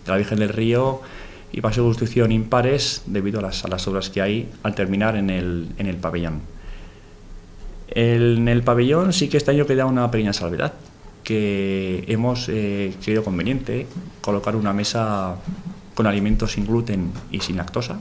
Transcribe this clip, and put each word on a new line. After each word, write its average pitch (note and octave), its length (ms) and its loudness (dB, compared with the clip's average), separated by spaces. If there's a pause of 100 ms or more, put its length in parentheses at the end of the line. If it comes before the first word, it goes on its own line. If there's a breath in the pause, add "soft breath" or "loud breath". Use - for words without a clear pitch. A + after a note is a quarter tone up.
de F#2 60 -6
la F#2+ 60 4
Virgen G2+ 220 0
del G#2+ 100 2
Río A#2+ 540 2 (500 loud breath)
y - 80 -6
paseo A2+ 240 2
de A#2 60 6
sustitución A2+ 420 2
impares B2 720 2
debido G2+ 340 -2
a - 20 -2
las, F#2+ 220 -4
a F#2 40 -4
las F2+ 180 -2
obras F#2+ 220 -2
que G2 140 -2
hay G#2 280 0 (120)
al G#2 120 0
terminar G#2 420 2
en G2 140 0
el, F2 380 -2 (100)
en G2 80 -2
el F2+ 100 -4
pabellón. E2+ 440 -2 (1500 loud breath)
El, A#2 500 4
en A#2 100 4
el A#2+ 140 4
pabellón C3 500 4
sí D3 160 2
que D3 80 2
este C#3+ 160 4
año D3 140 4
queda C3 200 4
una B2 240 2
pequeña G#2+ 220 2
salvedad, F2+ 400 -2 (500)
que G2 880 0
hemos, A#2 400 0
eh, G2+ 560 -2
creído G#2+ 180 2
conveniente A2+ 640 -2 (340)
colocar G#2 360 0
una G#2 160 0
mesa G2+ 640 -2 (580)
con A2+ 120 2
alimentos G#2 460 2
sin G#2 140 -2
gluten G#2+ 460 0 (180)
y F#2+ 100 -4
sin F2+ 160 -4
lactosa A#2+ 440 -4